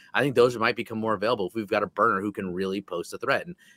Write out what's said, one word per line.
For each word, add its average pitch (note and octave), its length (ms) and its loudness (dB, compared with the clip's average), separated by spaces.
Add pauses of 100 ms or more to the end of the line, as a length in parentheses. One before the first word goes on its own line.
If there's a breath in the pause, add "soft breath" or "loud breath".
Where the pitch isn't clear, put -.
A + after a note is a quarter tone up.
(160 soft breath)
I A#2 80 4
think C#3 100 0
those A#2+ 240 6
might A2+ 180 0
become A2+ 220 -6
more A2 160 0
available G#2 320 0
if - 80 -8
we've G#2+ 140 -4
got G#2 160 2
a G2 40 -2
burner G#2 320 2
who G#2 120 -2
can F#2+ 200 -6
really F#2+ 300 -2
post F2 320 -8
a F#2+ 60 -12
threat. A#2 260 -2
And, F2 100 -14 (220 soft breath)